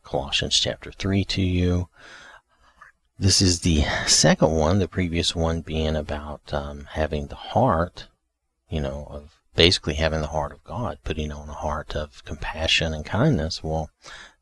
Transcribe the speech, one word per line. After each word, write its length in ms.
Colossians 560
chapter 320
three 320
to 180
you. 460
This 240
is 200
the 240
second 460
one, 280
the 100
previous 440
one 280
being 340
about, 580
um, 380
having 360
the 80
heart, 760
you 120
know, 280
of 300
basically 380
having 260
the 80
heart 240
of 140
God, 400
putting 260
on 160
a 60
heart 420
of 300
compassion 680
and 120
kindness. 580
Well, 260